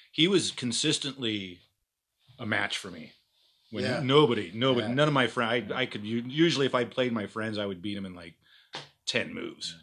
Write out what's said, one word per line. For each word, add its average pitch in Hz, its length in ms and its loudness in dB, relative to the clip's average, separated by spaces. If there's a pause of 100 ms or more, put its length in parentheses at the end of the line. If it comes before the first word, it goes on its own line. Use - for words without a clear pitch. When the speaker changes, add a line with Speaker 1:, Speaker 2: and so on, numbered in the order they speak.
(100)
Speaker 1:
He 156 180 2
was 156 220 2
consistently 117 1080 -4 (800)
a 117 80 -10
match 101 320 -2
for 98 120 -12
me. 80 220 -16 (580)
When 107 140 -4
Speaker 2:
Yeah. 123 160 0
Speaker 1:
nobody, 127 540 6
nobody, 120 340 2
Speaker 2:
Yeah. 120 60 0
Speaker 1:
none 151 140 4
of 147 60 2
my 127 120 4
friends, 113 240 0
I, 120 60 2
Speaker 2:
Yeah. 110 200 -4
Speaker 1:
I 127 100 -2
could 104 180 -8
u-, 117 220 -2
usually 139 400 2
if 120 80 0
I 123 100 2
played 123 280 -2
my 104 140 -2
friends, 110 320 -6
I 104 80 -2
would 92 160 -6
beat 101 140 -4
'em 98 100 -8
in, 92 80 -12
like, 85 200 -18 (720)
ten - 280 -2
moves, 85 480 -10